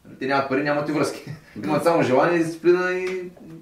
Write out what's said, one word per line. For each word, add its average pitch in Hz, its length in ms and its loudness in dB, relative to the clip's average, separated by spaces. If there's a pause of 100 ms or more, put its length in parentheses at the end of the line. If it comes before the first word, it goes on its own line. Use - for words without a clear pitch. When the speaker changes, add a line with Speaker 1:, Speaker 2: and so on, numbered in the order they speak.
(180)
Speaker 1:
Те 131 80 -6
нямат 135 220 0
пари, 139 140 0
нямат 147 260 0
и 156 40 -2
връзки. - 380 -4
<laughs> - 260 -16
Speaker 2:
Да. 107 120 -6
Speaker 1:
Имат 151 160 0
само 165 180 4
желание, 147 360 4
дисциплина 175 540 2
и 185 380 -6 (320)